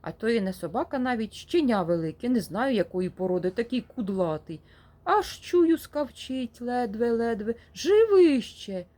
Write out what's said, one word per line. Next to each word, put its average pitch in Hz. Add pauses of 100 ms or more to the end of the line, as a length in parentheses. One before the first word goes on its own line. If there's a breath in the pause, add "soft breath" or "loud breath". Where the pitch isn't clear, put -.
А 165
то 220
і 233
не 185
собака 220
навіть, 240
щеня 240
велике, 170
не 247
знаю, 220
якої 185
породи, 180
такий 233
кудлатий. 180 (420 soft breath)
Аж -
чую, 339
скавчить 262
ледве-ледве. 233 (180 loud breath)
Живий 370
ще. 185 (120)